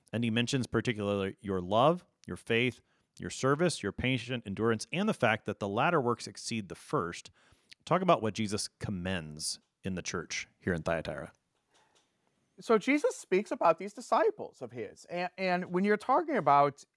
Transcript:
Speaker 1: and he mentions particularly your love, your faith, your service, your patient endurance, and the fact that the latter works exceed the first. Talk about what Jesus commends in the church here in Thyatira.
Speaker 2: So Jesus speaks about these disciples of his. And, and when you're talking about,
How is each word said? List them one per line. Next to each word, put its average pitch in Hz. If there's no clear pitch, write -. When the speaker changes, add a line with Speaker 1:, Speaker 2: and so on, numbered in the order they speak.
Speaker 1:
and 110
he 117
mentions 120
particularly 101
your 95
love, 120
your 92
faith, 117
your 90
service, 143
your 98
patient 120
endurance, 110
and 190
the 214
fact 110
that 104
the 104
latter 143
works 120
exceed 110
the 85
first. -
Talk 180
about 175
what 107
Jesus 107
commends 87
in 95
the 85
church -
here 92
in 82
Thyatira. 80
Speaker 2:
So 220
Jesus 294
speaks -
about 170
these 196
disciples 254
of 120
his. 110
And, 175
and 180
when 180
you're 208
talking 285
about, 143